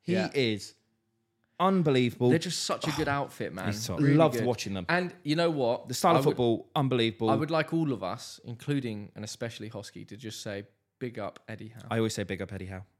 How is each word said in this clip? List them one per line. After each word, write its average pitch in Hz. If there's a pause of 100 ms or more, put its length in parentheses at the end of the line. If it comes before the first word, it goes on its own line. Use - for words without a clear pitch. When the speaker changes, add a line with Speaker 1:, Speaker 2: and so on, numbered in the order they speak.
Speaker 1:
He 175
Speaker 2:
Yeah. 185
Speaker 1:
is 113 (840)
unbelievable. 143
Speaker 2:
They're 160
just -
such -
a 151
good 143
Speaker 1:
Oh, 143
Speaker 2:
outfit, 131
man. 92
Speaker 3:
he's 104
top. 90
Speaker 2:
Really 143
Speaker 1:
Loved 156
Speaker 2:
good. 113
Speaker 1:
watching 110
them. 92
Speaker 2:
And 175 (100)
you 147
know 170
what? 127
Speaker 1:
The 127
style 170
Speaker 2:
I 147
Speaker 1:
of 139
Speaker 2:
would, 151
Speaker 1:
football, 120
unbelievable. 117
Speaker 2:
I 139
would 151
like 156
all 156
of 95
us, 98
including 117
and 104
especially 110
Hosky, 104
to 104
just 110
say, 101 (340)
"Big 120
up 98
Eddie 110
Howe." 117
Speaker 1:
I 113
always 113
say, 104
"Big 92
up 95
Eddie 92
Howe." 92 (160)